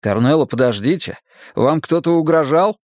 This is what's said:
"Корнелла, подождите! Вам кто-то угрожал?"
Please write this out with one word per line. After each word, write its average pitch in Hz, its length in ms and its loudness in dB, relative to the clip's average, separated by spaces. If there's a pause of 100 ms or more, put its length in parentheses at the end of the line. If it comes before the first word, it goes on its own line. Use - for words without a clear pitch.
"Корнелла, 131 400 2
подождите! 123 720 -2 (360)
Вам 143 260 0
кто-то 165 300 -2
угрожал?" 165 720 0